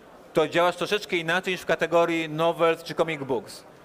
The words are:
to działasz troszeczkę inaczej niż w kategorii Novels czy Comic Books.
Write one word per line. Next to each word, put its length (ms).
to 140
działasz 280
troszeczkę 400
inaczej 380
niż 80
w 40
kategorii 640
Novels 540
czy 120
Comic 280
Books. 400